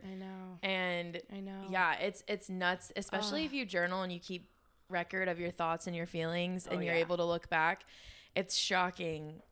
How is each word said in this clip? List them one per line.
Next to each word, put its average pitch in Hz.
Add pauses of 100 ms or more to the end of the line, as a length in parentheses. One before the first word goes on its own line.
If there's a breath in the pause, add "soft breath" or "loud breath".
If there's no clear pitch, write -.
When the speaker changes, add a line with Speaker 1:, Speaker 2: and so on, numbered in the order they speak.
Speaker 1:
I 190
know. 190
Speaker 2:
And 180 (100)
Speaker 1:
I 196
know. 190
Speaker 2:
yeah, 180
it's, 190
it's 202
nuts, 185
especially 214
if 269
Speaker 1:
Ugh. 277
Speaker 2:
you 254
journal 180
and 180
you 175
keep 175 (400)
record 185
of 170
your 175
thoughts 165
and 175
your 170
feelings, 175
Speaker 1:
Oh, -
Speaker 2:
and 180
you're 170
Speaker 1:
yeah. 165
Speaker 2:
able 170
to 170
look 170
back. 160 (500 loud breath)
It's 196
shocking 165 (100)